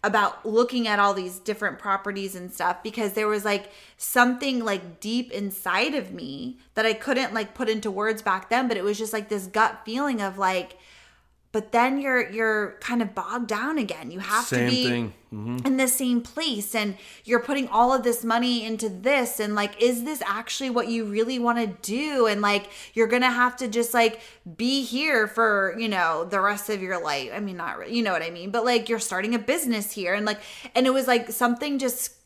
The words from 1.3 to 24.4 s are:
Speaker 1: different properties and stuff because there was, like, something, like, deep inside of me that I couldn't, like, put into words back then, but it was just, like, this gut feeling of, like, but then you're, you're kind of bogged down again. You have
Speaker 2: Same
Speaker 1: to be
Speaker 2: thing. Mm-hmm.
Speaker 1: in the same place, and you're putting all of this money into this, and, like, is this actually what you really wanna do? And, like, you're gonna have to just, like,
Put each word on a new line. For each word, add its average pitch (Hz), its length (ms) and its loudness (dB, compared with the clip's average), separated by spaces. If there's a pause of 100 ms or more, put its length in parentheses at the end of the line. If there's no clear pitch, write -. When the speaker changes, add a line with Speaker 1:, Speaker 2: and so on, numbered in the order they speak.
Speaker 1:
different 208 400 -4
properties 196 560 -2
and 180 160 -10
stuff 180 320 -2
because 214 300 -2
there 214 140 0
was, 208 180 0
like, 208 260 0 (260)
something, 247 680 2
like, 180 340 -4
deep 247 320 -4
inside 202 640 -2
of 190 160 -4
me 165 460 -10 (160)
that 220 120 2
I 226 80 4
couldn't, 247 400 -2
like, 214 220 -4
put 240 140 -2
into 220 200 -2
words 214 320 -2
back 190 280 -2
then, 254 180 2
but 226 100 0
it 185 60 -2
was 208 140 0
just, 220 160 -4
like, 208 160 -4
this 202 180 -4
gut 220 380 2
feeling 247 360 -2
of, 190 160 -4
like, 190 400 0 (760)
but 214 200 -4
then 262 300 2
you're, 254 300 2
you're 214 500 0
kind 240 220 -2
of 202 100 -4
bogged 226 340 -4
down 240 300 -2
again. 185 320 -4
You 185 100 -10
have 214 260 0
Speaker 2:
Same 123 200 2
Speaker 1:
to 123 100 4
be 127 140 2
Speaker 2:
thing. 120 240 -2 (180)
Mm-hmm. 233 360 -6
Speaker 1:
in 269 100 2
the 262 100 4
same 247 340 2
place, 240 520 -6
and 208 220 -2 (300)
you're 233 140 4
putting 277 280 -2
all 240 260 6
of 262 80 2
this 233 220 0
money 233 420 0
into 220 240 -4
this, 240 500 0
and, 208 140 -2
like, 208 260 -2
is 233 240 4
this 294 220 -4
actually 226 460 -4
what 233 160 0
you 226 180 -2
really 226 320 0
wanna 233 300 2
do? 254 580 0
And, 208 160 2
like, 202 280 2 (260)
you're 226 120 4
gonna 247 220 4
have 247 280 2
to 254 100 -4
just, 233 260 0
like, 226 260 4 (380)